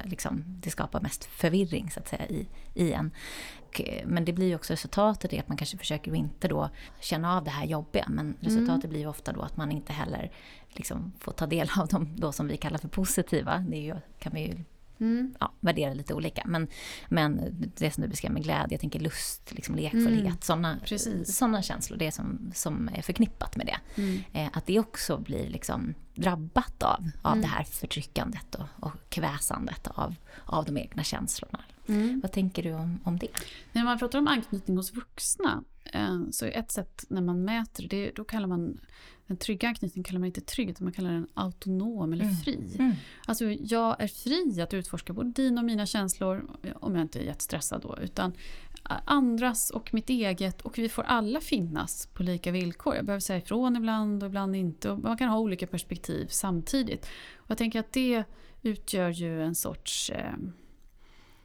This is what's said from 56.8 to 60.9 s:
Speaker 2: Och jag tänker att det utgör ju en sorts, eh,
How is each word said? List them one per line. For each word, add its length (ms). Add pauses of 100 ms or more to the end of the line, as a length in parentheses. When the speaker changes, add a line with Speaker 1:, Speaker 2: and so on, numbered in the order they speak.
Speaker 2:
Och 160
jag 60
tänker 220
att 140
det 300 (380)
utgör 480
ju 340
en 120
sorts, 540
eh, 240 (1120)